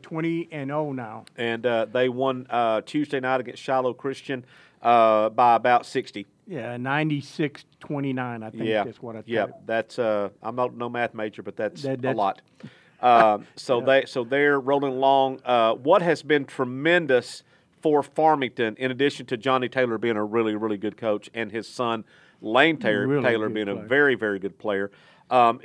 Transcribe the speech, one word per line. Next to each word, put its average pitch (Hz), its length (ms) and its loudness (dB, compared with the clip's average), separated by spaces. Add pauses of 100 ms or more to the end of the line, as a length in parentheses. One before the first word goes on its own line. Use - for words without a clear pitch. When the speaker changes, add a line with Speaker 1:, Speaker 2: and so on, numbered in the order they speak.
Speaker 1:
twenty 165 520 -6
and 139 180 -10
oh 151 220 -4
now. 113 320 -12 (120)
Speaker 2:
And, 117 300 -2
uh, 113 200 2
they 127 220 0
won, 127 400 -2
uh, 117 340 0
Tuesday 147 360 -4
night 127 220 0
against 120 200 -12
Shiloh 127 320 0
Christian, 131 520 -8 (380)
uh, 110 480 6
by 120 260 6
about 120 280 4
sixty. - 420 -8 (200)
Speaker 1:
Yeah, 120 300 -8
ninety-six 143 880 -4 (160)
twenty-nine, 127 640 -6
I 110 60 -12
think 113 160 -10
Speaker 2:
Yeah. 107 180 2
Speaker 1:
that's - 180 -12
what 113 140 -12
I 107 100 -14
Speaker 2:
Yeah, 110 200 0
Speaker 1:
typed. - 200 -16
Speaker 2:
that's, 113 320 -4
uh, 104 300 0 (160)
I'm 113 100 -8
not 123 220 -4
no 120 120 -8
math 120 240 -4
major, 107 300 -8
but 98 140 -14
that's 113 260 -6
Speaker 1:
That, 135 160 -4
Speaker 2:
a 123 40 -10
Speaker 1:
that's 131 140 -2
Speaker 2:
lot. 98 240 0 (600)
Um, 110 480 6
Speaker 1:
<laughs> - 60 -20
Speaker 2:
so 120 240 0
Speaker 1:
Yeah. 117 60 -4
Speaker 2:
they, 135 200 4
so 131 180 -4
they're 143 360 2
rolling 139 320 -2
along. 135 520 2
Uh, 113 300 4
what 143 280 4
has 165 200 0
been 143 240 0
tremendous 135 960 0 (400)
for 147 200 2
Farmington, 135 760 0
in 131 140 -2
addition 135 340 -2
to 131 100 -6
Johnny 127 320 0
Taylor 120 300 -2
being 117 180 0
a 107 80 -2
really, 110 300 0
really 107 240 -4
good 101 180 -6
coach 107 380 -4
and 113 180 -6
his 110 160 -8
son 113 360 -4 (360)
Lane 139 380 4
Taylor, 107 300 0
Speaker 1:
Really 139 160 0
Speaker 2:
Taylor 113 240 0
Speaker 1:
good - 60 -6
Speaker 2:
being 107 140 -4
a 101 60 -4
Speaker 1:
player. 107 140 -10
Speaker 2:
very, 139 260 4
very 104 240 -2
good 92 200 -10
player, 101 320 -4 (400)
um, 120 340 4